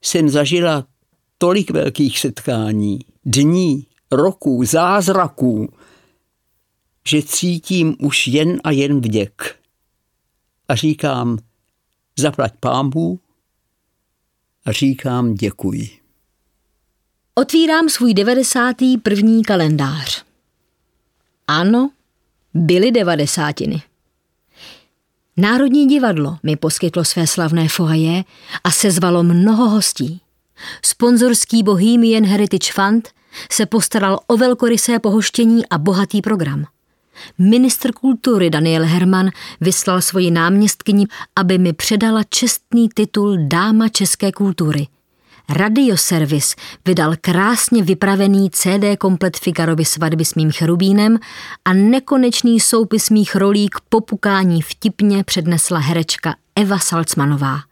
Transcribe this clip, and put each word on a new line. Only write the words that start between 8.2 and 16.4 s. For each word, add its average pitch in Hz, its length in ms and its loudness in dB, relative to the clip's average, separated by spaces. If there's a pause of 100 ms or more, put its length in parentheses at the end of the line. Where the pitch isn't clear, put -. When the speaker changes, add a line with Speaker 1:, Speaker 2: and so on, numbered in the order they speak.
Speaker 1:
jen 156 360 0
a 151 80 -2
jen 139 300 0
vděk. 107 540 -4 (1120)
A 131 80 -2
říkám, 131 600 -2 (840)
zaplať 135 400 -2
pánbůh, 143 600 -4 (1500)
a - 60 -4
říkám, 127 640 -2
děkuji. 104 560 -6 (1500)